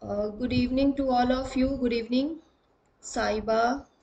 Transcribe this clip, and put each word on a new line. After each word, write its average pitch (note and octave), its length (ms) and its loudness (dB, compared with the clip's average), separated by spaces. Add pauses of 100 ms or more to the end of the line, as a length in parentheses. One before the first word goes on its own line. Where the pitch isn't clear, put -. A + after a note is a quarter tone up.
अ, G#3 240 -4
good A3+ 260 -6
evening B3+ 480 2
to - 0 -
all B3+ 300 2
of C4 160 0 (120)
you, C4 100 4
good B3+ 240 0
evening A#3+ 360 0 (760)
साहिबा A3 840 0 (160)